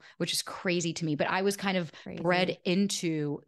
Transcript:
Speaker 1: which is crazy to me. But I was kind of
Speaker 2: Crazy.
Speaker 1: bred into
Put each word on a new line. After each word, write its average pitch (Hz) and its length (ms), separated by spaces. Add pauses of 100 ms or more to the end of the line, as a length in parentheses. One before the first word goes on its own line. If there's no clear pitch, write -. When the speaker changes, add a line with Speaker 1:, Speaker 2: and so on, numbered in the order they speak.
(160)
Speaker 1:
which 175 160
is - 80
crazy 170 540
to 170 100
me. 151 120
But 165 120
I 185 140
was 202 160
kind 190 180
of 175 160 (120)
Speaker 2:
Crazy. 175 180
Speaker 1:
bred 180 420
into 170 840